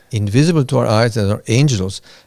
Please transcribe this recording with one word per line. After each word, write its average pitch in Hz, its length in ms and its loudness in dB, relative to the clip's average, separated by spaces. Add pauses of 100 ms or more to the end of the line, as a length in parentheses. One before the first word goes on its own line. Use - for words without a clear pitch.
(140)
invisible 127 520 0
to 131 140 -2
our 120 80 0
eyes, 110 260 2
that 101 180 -2
are 107 160 -6
angels. 110 540 0 (260)